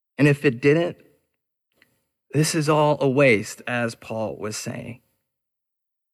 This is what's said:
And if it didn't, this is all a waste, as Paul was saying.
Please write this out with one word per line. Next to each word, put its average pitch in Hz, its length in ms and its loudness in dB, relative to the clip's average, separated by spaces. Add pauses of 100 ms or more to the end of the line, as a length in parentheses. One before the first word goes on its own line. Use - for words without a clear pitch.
(160)
And 143 120 4
if 143 180 2
it 127 160 0
didn't, 160 340 2 (1400)
this 156 180 2
is 156 160 0
all 151 320 2
a 139 80 2
waste, 127 560 2
as 120 300 -4
Paul 110 420 -8
was 107 180 -8
saying. - 460 -12 (1120)